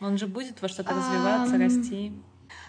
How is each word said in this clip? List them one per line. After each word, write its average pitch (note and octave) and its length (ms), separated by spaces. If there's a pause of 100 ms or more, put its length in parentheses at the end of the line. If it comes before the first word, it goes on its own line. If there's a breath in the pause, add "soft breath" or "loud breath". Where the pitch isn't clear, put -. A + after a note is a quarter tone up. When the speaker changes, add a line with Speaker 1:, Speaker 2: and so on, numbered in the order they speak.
Speaker 1:
Он G3+ 160
же G3+ 100
будет B3 340
во F#3+ 80
что-то F#3+ 260
развиваться, B3 640
Speaker 2:
Ам, - 20
Speaker 1:
расти. A#3+ 540 (560 loud breath)